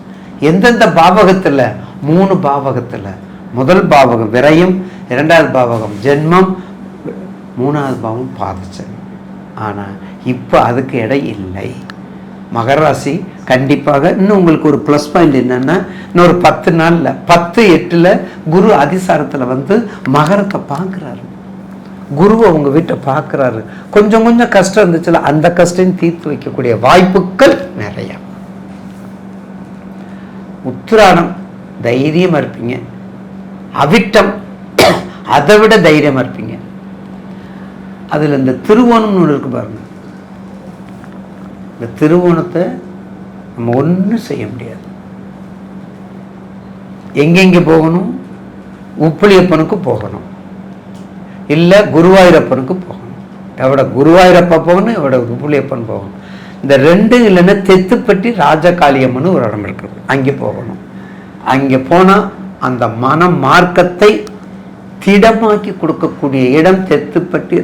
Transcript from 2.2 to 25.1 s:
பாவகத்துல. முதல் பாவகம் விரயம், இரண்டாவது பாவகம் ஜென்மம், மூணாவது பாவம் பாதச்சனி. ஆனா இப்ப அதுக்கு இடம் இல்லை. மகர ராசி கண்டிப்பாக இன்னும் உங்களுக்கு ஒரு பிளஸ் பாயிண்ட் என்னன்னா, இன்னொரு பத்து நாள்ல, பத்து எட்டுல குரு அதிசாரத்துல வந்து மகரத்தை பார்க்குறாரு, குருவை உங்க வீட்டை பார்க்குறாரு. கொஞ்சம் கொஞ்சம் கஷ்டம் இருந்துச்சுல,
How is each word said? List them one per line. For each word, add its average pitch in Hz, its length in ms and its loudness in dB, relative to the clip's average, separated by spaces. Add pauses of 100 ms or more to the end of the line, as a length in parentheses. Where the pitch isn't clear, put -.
பாவகத்துல. 131 600 -4 (520)
முதல் 180 340 4
பாவகம் 117 420 4
விரயம், 156 400 4 (380)
இரண்டாவது 156 440 2
பாவகம் 117 380 -2 (100)
ஜென்மம், 160 460 2 (1080)
மூணாவது 139 440 -2
பாவம் 120 360 -8
பாதச்சனி. - 560 -12 (720)
ஆனா 101 200 -8 (460)
இப்ப 123 200 -8 (160)
அதுக்கு 127 360 -4
இடம் 131 280 -2
இல்லை. 98 380 -10 (840)
மகர 127 280 2
ராசி 139 300 -2 (360)
கண்டிப்பாக 139 720 2
இன்னும் 202 200 4
உங்களுக்கு 156 300 4
ஒரு 139 160 2
பிளஸ் 147 280 0
பாயிண்ட் 156 260 4
என்னன்னா, 127 360 0 (340)
இன்னொரு 175 240 4 (100)
பத்து - 260 2 (100)
நாள்ல, 160 280 2 (220)
பத்து 170 300 2 (160)
எட்டுல 170 300 2 (480)
குரு 208 160 4 (140)
அதிசாரத்துல 147 680 -2
வந்து 135 220 -2 (420)
மகரத்தை 185 440 0 (120)
பார்க்குறாரு, 151 520 -8 (960)
குருவை 220 360 6
உங்க 143 200 0
வீட்டை - 200 0 (140)
பார்க்குறாரு. 135 500 -2 (360)
கொஞ்சம் 220 320 4
கொஞ்சம் 233 280 2
கஷ்டம் 190 280 2
இருந்துச்சுல, 170 460 2